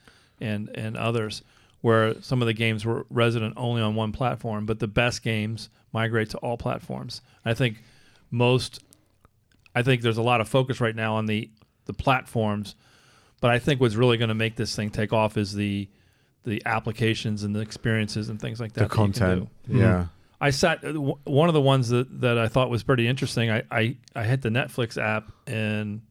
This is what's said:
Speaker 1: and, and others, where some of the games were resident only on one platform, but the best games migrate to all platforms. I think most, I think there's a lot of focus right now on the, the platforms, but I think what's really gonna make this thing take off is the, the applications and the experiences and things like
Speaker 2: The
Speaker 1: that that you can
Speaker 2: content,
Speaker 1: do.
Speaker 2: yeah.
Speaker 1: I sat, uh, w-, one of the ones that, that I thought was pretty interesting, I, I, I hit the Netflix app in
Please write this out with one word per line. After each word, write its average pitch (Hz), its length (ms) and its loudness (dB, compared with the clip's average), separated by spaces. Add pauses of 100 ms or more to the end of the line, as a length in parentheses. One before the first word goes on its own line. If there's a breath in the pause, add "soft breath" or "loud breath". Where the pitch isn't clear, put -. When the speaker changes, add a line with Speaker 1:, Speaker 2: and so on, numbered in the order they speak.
(400 soft breath)
Speaker 1:
and, 107 340 -6
and 110 220 -6
others, 110 460 -4 (400 soft breath)
where 113 400 4
some 127 180 0
of 120 60 2
the 113 80 2
games 110 320 -2
were 117 240 -2
resident 117 480 2
only 120 240 -2
on 107 120 0
one 110 180 -2
platform, 117 520 -4
but 110 140 -2
the 113 100 -2
best 120 340 0
games 110 460 -2 (240 soft breath)
migrate 113 380 0
to - 80 -8
all 120 180 -6
platforms. 123 640 -8 (240 soft breath)
I 117 80 0
think 117 300 -2 (480 soft breath)
most, 120 520 2 (920)
I 123 80 2
think 123 180 4
there's 117 160 2
a 113 60 0
lot 120 180 4
of 107 80 -2
focus 131 320 0
right 113 160 0
now 110 200 0
on 110 100 0
the, 107 240 -2 (340)
the 107 80 -8
platforms, 107 840 -2 (680 soft breath)
but 123 80 4
I 120 80 4
think 139 240 0
what's 113 120 2
really 120 220 4
gonna 113 180 0
make 110 220 -2
this 107 180 -4
thing 107 140 -2
take 107 240 -4
off 110 240 2
is 101 160 0
the, 101 340 -2 (580 soft breath)
the 107 200 -4
applications 110 800 -2
and 104 120 -2
the 107 60 -2
experiences 110 680 -2
and 107 100 -10
things 117 180 -8
like 110 140 -8
Speaker 2:
The 113 80 -2
Speaker 1:
that 104 80 2
that - 60 -6
you 110 100 6
can 101 80 2
Speaker 2:
content, 92 360 0 (200)
Speaker 1:
do. - 100 0
Speaker 2:
yeah. 90 280 4 (340 soft breath)
Speaker 1:
I 143 100 2
sat, 156 340 0
uh, 143 80 -6
w-, 147 320 -2
one 151 240 4
of 160 60 4
the 151 60 4
ones 135 300 4
that, 127 320 0
that 120 160 4
I 110 100 2
thought 127 220 2
was 117 120 -2
pretty 120 240 2
interesting, 120 440 0
I, 107 200 0
I, 113 260 0 (200)
I 113 80 -4
hit 135 180 0
the 120 80 0
Netflix 123 500 -2
app 107 300 -2 (180)
in 107 640 -4